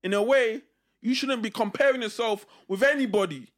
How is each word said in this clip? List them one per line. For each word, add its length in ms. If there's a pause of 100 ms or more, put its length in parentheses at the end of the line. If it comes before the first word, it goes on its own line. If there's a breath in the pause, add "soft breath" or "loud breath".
In 80
a 100
way, 400 (380)
you 140
shouldn't 280
be 80
comparing 520
yourself 440 (220 soft breath)
with 140
anybody. 760